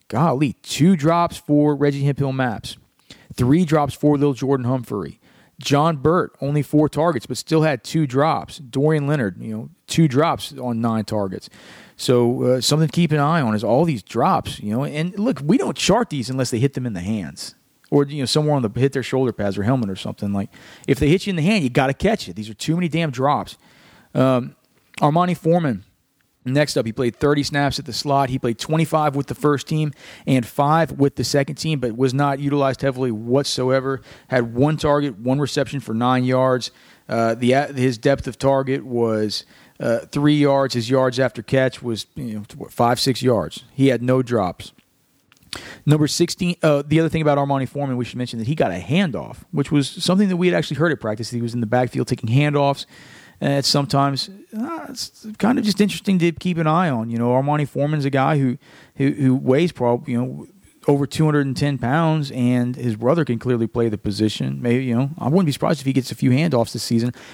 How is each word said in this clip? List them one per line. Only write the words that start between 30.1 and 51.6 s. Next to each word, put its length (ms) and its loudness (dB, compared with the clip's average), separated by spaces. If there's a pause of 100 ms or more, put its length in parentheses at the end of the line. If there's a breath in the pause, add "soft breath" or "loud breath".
and 180 2
five 500 2
with 220 2
the 80 -4
second 300 -2
team, 260 -4
but 160 -4
was 200 0
not 240 0
utilized 420 0
heavily 300 -2
whatsoever. 880 0 (260 loud breath)
Had 280 0
one 200 2
target, 440 0
one 200 0
reception 420 -4
for 120 -8
nine 300 2
yards. 480 0 (360 soft breath)
Uh, 280 0
the, 160 2 (240)
his 240 0
depth 260 0
of 140 -10
target 440 0
was, 640 -2 (340 soft breath)
uh, 200 0
three 340 0
yards. 400 2
His 160 -2
yards 300 2
after 240 -2
catch 400 0
was, 320 -6
you 240 -10
know, 40 -10 (140)
what, 160 -14
five, 260 2
six 220 -2
yards. 500 -2
He 180 2
had 120 0
no 220 2
drops. 500 -4 (1120 loud breath)
Number 220 4
sixteen, 560 -2
uh, 200 4
the 160 2
other 100 2
thing 120 -2
about 160 2
Armani 320 0
Foreman, 280 -4
we 80 -4
should 120 -10
mention 220 -6
that 80 -6
he 80 -2
got 160 2
a 80 -6
handoff, 720 -4
which 200 -2
was 160 2
something 420 2
that 80 -2
we 100 0
had 80 2
actually 220 -2
heard 140 2
at 80 -4
practice. 300 -6
He 100 -6
was 140 -4
in 80 -2